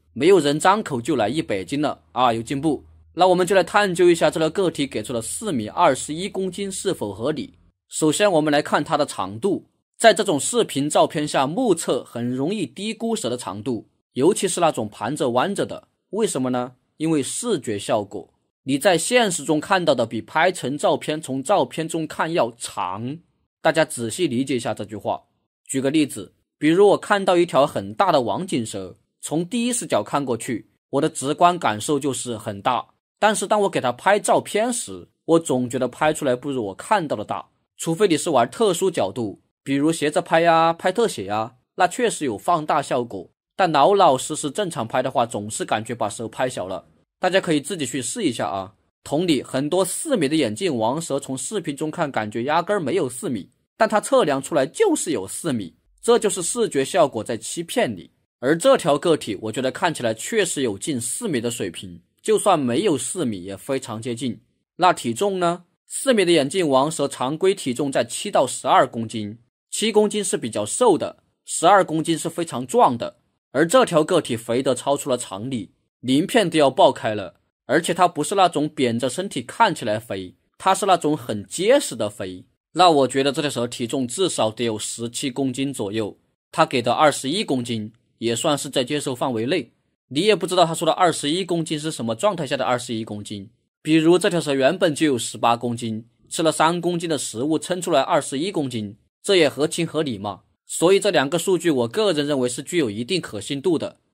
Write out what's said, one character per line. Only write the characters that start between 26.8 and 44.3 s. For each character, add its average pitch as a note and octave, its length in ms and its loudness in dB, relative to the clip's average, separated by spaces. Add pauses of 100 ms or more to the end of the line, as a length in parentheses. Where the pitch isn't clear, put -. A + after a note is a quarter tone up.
我 D#3+ 80 6
看 G3 280 0
到 F#3 120 4
一 F3 80 4
条 C#3+ 200 4
很 G#2 280 -6
大 F#3+ 180 2
的 D3 100 6
网 A#2 240 -4
景 C3+ 200 -2
蛇， F#2+ 300 -12 (260)
从 E3 240 -2
第 A#3 200 -2
一 A#3+ 80 0
视 E3+ 140 -6
角 C3 160 2
看 C#3+ 200 -2
过 B2+ 140 -2
去， A2+ 320 -8 (220)
我 C#3 100 0
的 D#3 80 2
直 C#3+ 240 -4
观 F3 240 4
感 A2 220 0
受 C#3+ 200 -2
就 C3+ 140 -2
是 A#2+ 240 -8
很 G2+ 240 -10
大， B2 260 0 (300)
但 G#3 180 4
是 F#3 120 -4
当 G#3 140 2
我 G3 80 2
给 C#3+ 120 -2
它 B2 100 0
拍 F#3+ 280 2
照 G3+ 200 4
片 G#3+ 320 -2
时， F#2+ 360 -10 (180)
我 E3 140 6
总 B2+ 300 -2
觉 B2 100 -4
得 B2+ 80 0
拍 D#3 260 0
出 D#3 120 -6
来 B2+ 100 2
不 C#3 160 -8
如 B2+ 160 -4
我 F#2+ 60 -8
看 F#3+ 340 -2
到 C3+ 80 -2
的 G#2 100 -8
大。 G2 240 -8 (280)
除 E3 180 -4
非 G3+ 140 2
你 D#3 80 2
是 F3 120 -2
玩 A#2+ 200 4
特 G#3 240 0
殊 F#3 180 0
角 A2 180 -2
度， A2+ 320 -6 (220)
比 C#3 120 -2
如 C#3+ 140 2
斜 D3+ 220 0
着 F3 100 0
拍 E3 200 2
呀、 E3 320 6
拍 F#3 180 -2
特 A3 160 2
写 G2 200 -6
呀， A2 280 -4 (200)
那 F#3 120 4
确 A3+ 220 0
实 - 160 -6
有 G#2+ 120 -2
放 D#3+ 280 0
大 D#3 160 2
效 C3 240 -2
果， G2+ 260 -12 (240)
但 F3+ 160 2
老 D3+ 220 6
老 E3+ 240 6
实 D3+ 180 -6